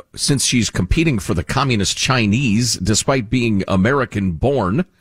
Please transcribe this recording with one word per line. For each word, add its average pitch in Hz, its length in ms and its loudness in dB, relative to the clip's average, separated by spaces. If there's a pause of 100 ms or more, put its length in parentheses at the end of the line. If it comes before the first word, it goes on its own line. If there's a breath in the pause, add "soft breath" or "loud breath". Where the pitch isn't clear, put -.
(160)
since - 300 0
she's 117 240 0
competing 147 480 0
for 98 160 -4
the 85 100 -2
communist 123 540 0
Chinese, 117 800 0
despite 110 540 0
being 117 380 0
American-born. 107 1160 0 (160)